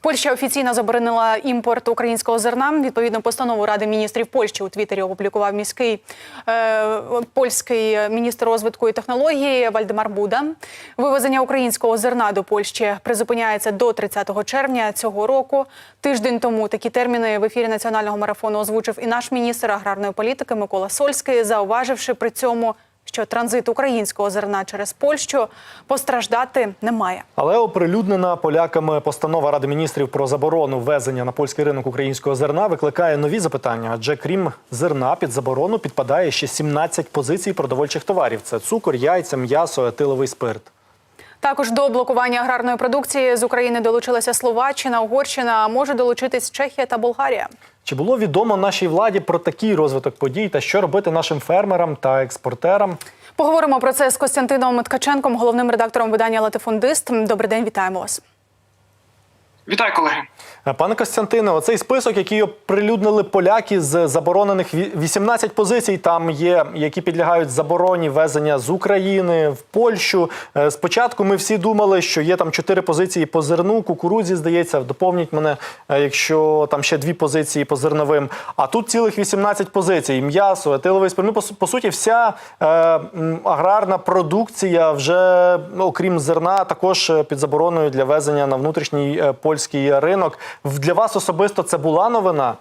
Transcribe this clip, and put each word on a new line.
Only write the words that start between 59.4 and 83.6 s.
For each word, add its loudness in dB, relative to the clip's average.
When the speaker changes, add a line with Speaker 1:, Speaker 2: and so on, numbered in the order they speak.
Speaker 3:
Вітаю, 0
колеги. 0
Speaker 2:
Пане 2
Костянтине, 0
оцей 2
список, 0
який 0
оприлюднили 0
поляки 2
з 2
заборонених 2
ві-, -2
вісімнадцять 0
позицій, 2
там 2
є, 4
які -2
підлягають 2
забороні 2
ввезення 2
з -4
України 2
в -4
Польщу. 2
Е, 4
спочатку 0
ми 4
всі 0
думали, 4
що 0
є 2
там 2
чотири 2
позиції 0
по 0
зерну, 2
кукурудзі, 0
здається, 0
доповніть 0
мене, 0
е, 2
якщо 2
там 0
ще 0
дві -2
позиції 0
по -2
зерновим. 2
А 2
тут -2
цілих 0
вісімнадцять 0
позицій. 0
М'ясо, 2
етиловий 2
спирт. -2
Ну, 0
по 0
су-, -8
по -2
суті, -2
вся, 2
е, 2
м, 2
аграрна 2